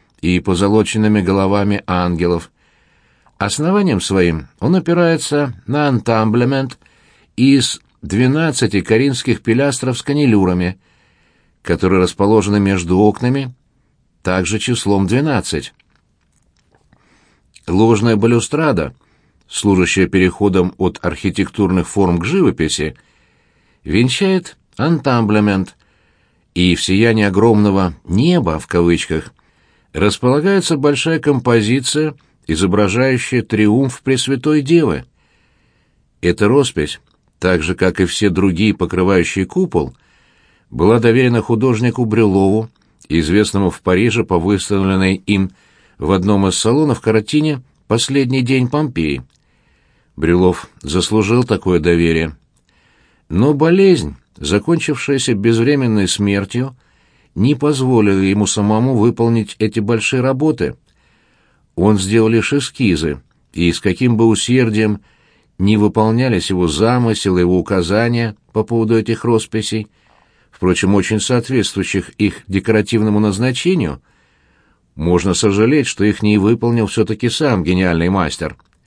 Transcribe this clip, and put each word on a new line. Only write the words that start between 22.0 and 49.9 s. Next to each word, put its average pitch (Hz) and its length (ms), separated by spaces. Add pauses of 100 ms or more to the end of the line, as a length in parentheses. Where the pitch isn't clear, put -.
к 82 60
живописи, 92 720 (880)
венчает 131 720 (200)
антамблемент, 107 1000 (800)
и 90 200
в - 80
сиянии 110 420
огромного 101 720 (100)
"неба", 107 540
в - 80
кавычках, 85 640 (600)
располагается 147 840
большая 147 420
композиция, 127 960 (320)
изображающая 104 960
триумф 110 600
Пресвятой 135 600
Девы. 135 420 (1160)
Эта 90 280
роспись, 120 520 (380)
так 90 240
же, 87 120
как 92 260
и 92 60
все 101 240
другие, 95 440
покрывающие 92 720
купол, 92 500 (760)
была 117 280
доверена 120 440
художнику 117 640
Брюлову, 107 640 (380)
известному 92 600
в - 120
Париже 104 420
по 90 140
выставленной 95 760
им 95 360 (480)
в 80 140
одном 98 360
из 90 80
салонов 135 440
картине 131 600 (240)
"Последний 131 560
день 123 260
Помпеи". 82 540 (920)